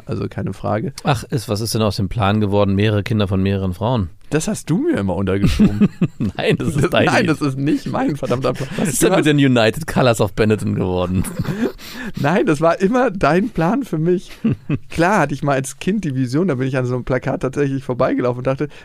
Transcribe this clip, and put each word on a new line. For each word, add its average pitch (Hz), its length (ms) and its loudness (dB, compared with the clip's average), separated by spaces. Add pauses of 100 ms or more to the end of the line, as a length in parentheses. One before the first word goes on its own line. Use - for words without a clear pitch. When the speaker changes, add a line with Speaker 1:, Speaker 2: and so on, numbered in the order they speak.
Speaker 1:
Also 104 240 -6
keine 98 240 -6
Frage. 107 400 -4 (100)
Speaker 2:
Ach, - 200 0
ist, 123 260 -6
was 104 120 -2
ist 113 120 -4
denn 110 80 0
aus 107 140 0
dem 98 120 -2
Plan 104 340 0
geworden, 101 340 2
mehrere 104 260 2
Kinder 104 260 0
von 95 140 0
mehreren 95 320 0
Frauen? 107 360 -2 (200)
Speaker 1:
Das 156 180 0
hast - 220 -6
du 156 80 2
mir 311 220 0
immer 95 160 -2
untergeschoben. 101 720 2 (160)
Speaker 2:
<laughs> - 140 -8 (180)
Nein, 190 200 0
das 123 120 -2
ist 139 140 0
Speaker 1:
Das, 180 80 2
Speaker 2:
deine 139 160 4
Speaker 1:
nein, 175 160 4
Speaker 2:
Idee. 180 40 0
Speaker 1:
das 151 140 0
ist 135 160 -2
nicht 151 300 -2
mein 156 300 -2
verdammter 127 360 -2
Plan. 135 240 -6
Speaker 2:
Was 180 120 0
ist - 120 -2
Speaker 1:
Du 170 60 4
Speaker 2:
denn - 80 4
mit - 100 2
Speaker 1:
hast - 0 -
Speaker 2:
den 147 120 4 (200)
United 110 300 2
Colors 120 340 2
of 107 120 0
Benetton 107 420 2
geworden? 92 480 0 (480)
Speaker 1:
<laughs> - 500 -12
Nein, 175 240 2
das 151 160 2
war 165 180 4
immer 247 300 2
dein 180 400 2
Plan 220 340 0
für 180 140 -4
mich. 180 340 0 (300)
Speaker 2:
<laughs> - 280 -4
Speaker 1:
Klar 180 320 2
hatte 147 120 0
ich 135 80 -6
mal 143 120 0
als 135 260 -4
Kind 190 260 -2
die 143 100 -2
Vision, 135 320 0
da 151 80 0
bin 131 120 -2
ich 135 100 -2
an 127 80 0
so 123 100 -2
einem 123 80 -4
Plakat - 380 -2
tatsächlich 139 420 -2
vorbeigelaufen 127 560 0
und 127 80 -4
dachte, 139 200 -2 (180)